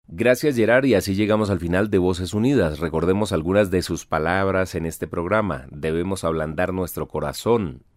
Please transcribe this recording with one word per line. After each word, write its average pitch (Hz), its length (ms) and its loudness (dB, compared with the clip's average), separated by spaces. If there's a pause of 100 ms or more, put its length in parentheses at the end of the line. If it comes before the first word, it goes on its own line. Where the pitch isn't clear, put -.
Gracias, 123 480 2
Gerard, 117 300 6
y 127 100 4
así 95 220 2
llegamos 107 340 2
al 95 80 2
final 90 320 0
de 101 80 4
Voces 90 340 0
Unidas. 104 460 2
Recordemos 85 540 0
algunas 90 400 2
de 90 100 2
sus 85 240 -6
palabras 95 720 -2
en 82 100 -4
este 80 220 -8
programa. 85 600 -2
Debemos 80 520 -4
ablandar 82 500 -2
nuestro 87 360 -6
corazón, 76 760 -4 (140)